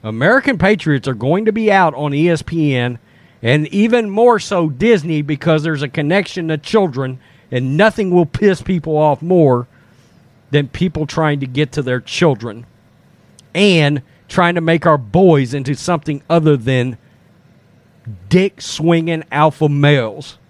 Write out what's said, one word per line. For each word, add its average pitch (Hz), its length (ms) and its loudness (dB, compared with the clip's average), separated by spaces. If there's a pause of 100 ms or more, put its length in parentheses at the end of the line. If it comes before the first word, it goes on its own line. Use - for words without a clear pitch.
American 180 540 0
Patriots 160 500 0
are 131 80 -4
going 147 300 -2
to 220 60 2
be 214 200 0
out 175 240 2
on 143 180 -4
E 160 160 2
S 160 120 0
P 151 340 -2
N, 123 240 -4 (420)
and 147 260 0
even 220 420 0
more 220 300 4
so 170 300 -2
Disney, 160 520 0
because 151 420 -2
there's 151 180 -4
a 147 60 -6
connection 165 640 -4
to 156 80 -2
children, 135 640 -2 (320)
and 131 260 -2
nothing 202 340 0
will 175 140 4
piss 196 360 0
people 160 360 -2
off 151 240 0
more 151 460 2 (840)
than 143 160 0
people 160 380 -4
trying 147 340 -2
to 135 80 -6
get 139 240 -4
to 151 100 -6
their 127 180 -4
children 117 680 -2 (880)
and 156 480 2 (260)
trying 175 280 0
to 170 60 -2
make 165 240 0
our 156 120 4
boys 139 560 2
into 139 200 -4
something 151 560 -6
other 156 260 4
than 123 420 -2 (1300)
dick-swinging 165 1000 0
alpha 151 360 0
males. 143 680 0 (120)